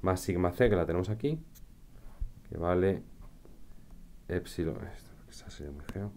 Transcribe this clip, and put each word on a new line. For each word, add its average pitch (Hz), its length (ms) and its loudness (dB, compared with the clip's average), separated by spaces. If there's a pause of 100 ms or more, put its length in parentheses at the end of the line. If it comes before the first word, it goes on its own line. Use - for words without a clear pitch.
más 92 160 4
sigma 90 320 4
C, 123 160 8
que 101 80 6
la 85 80 4
tenemos 90 240 2
aquí, 143 340 0 (1080)
que - 80 -6
vale 90 440 4 (1300)
epsilon, 90 480 -2 (120)
esto, - 220 -14 (160)
que - 60 -20
se - 140 -16
ha - 40 -12
salido 71 220 -10
muy 71 140 -10
feo. 101 300 -4